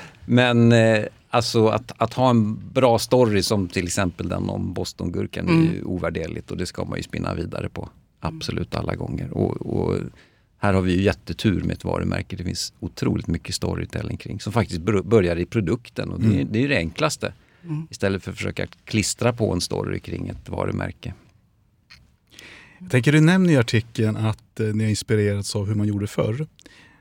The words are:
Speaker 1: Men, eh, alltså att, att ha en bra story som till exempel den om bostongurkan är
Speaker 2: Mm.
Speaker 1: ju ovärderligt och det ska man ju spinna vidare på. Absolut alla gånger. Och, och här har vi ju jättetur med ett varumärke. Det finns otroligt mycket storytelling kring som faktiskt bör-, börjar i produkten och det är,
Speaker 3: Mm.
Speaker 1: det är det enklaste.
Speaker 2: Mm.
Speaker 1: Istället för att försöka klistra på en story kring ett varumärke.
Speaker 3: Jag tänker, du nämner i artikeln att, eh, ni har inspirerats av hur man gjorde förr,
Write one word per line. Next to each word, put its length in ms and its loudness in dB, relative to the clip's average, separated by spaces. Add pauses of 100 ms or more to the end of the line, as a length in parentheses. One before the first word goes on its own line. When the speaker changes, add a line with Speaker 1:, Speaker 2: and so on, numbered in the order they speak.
(240)
Speaker 1:
Men, 480 6
eh, 320 6 (260)
alltså 380 2
att, 280 -2
att 180 -2
ha 160 4
en 420 2
bra 260 4
story 440 4
som 260 0
till 180 -4
exempel 420 -2
den 220 -2
om 220 -4
bostongurkan 760 -6
är 40 2
Speaker 2:
Mm. 220 4
Speaker 1:
ju 80 -8
ovärderligt 680 -6
och 60 -6
det 100 -4
ska 180 -8
man 140 -6
ju 40 -6
spinna 320 -6
vidare 340 -6
på. 200 -12 (320)
Absolut 540 -6
alla 200 -4
gånger. 360 -6
Och, 260 0
och 400 -2 (600)
här 160 2
har 80 4
vi 100 2
ju 100 2
jättetur 600 0
med 140 -2
ett 80 -10
varumärke. 520 -4
Det 80 -8
finns 360 -8
otroligt 460 -4
mycket 280 -4
storytelling 640 -6
kring 240 -12
som 120 -8
faktiskt 280 -2
bör-, 220 0
börjar 340 2
i 100 -2
produkten 640 -4
och 100 -6
det 60 2
är, 60 4
Speaker 3:
Mm. 180 0
Speaker 1:
det 140 0
är 40 0
det 80 0
enklaste. 560 -2 (320)
Speaker 2:
Mm. 260 -8
Speaker 1:
Istället 320 -2
för 80 -10
att 60 -10
försöka 300 -6 (180)
klistra 480 2
på 200 0
en 80 0
story 400 -4
kring 280 -8
ett 200 -12
varumärke. 680 -4 (1600)
Speaker 3:
Jag 120 -16
tänker, 220 4
du 80 8
nämner 320 6
i 40 6
artikeln 600 2
att, 440 -4
eh, 60 0
ni 180 0
har 60 2
inspirerats 640 0
av 100 -2
hur 80 -2
man 140 0
gjorde 180 -2
förr, 400 -2 (540)